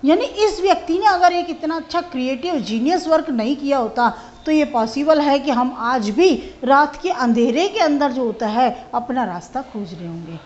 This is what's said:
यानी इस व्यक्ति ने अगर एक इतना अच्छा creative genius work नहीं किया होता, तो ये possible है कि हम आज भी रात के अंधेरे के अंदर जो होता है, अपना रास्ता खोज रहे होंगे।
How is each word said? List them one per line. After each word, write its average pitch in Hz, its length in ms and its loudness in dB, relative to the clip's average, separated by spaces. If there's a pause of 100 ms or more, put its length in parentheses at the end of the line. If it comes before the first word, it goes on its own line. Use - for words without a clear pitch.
यानी 349 200 4
इस 415 360 -2
व्यक्ति 349 380 0
ने 427 80 2
अगर 359 260 6
एक 349 180 -2
इतना 320 260 -4
अच्छा 330 240 -4
creative 262 560 -4
genius 247 520 0
work 320 220 2
नहीं 233 260 0
किया 277 220 0
होता, 226 360 0 (320)
तो 311 60 2
ये 302 120 4
possible 285 560 2
है 285 180 2
कि 277 120 -2
हम 254 280 0
आज 226 320 -2
भी 311 440 2 (100)
रात 285 380 2
के 359 80 -2
अंधेरे 247 580 2
के 415 100 -4
अंदर 285 340 2
जो 254 120 -2
होता 226 220 -4
है, 226 480 0
अपना 240 300 -2
रास्ता 185 380 -8
खोज 202 320 -12
रहे 170 140 -12
होंगे। 165 380 -12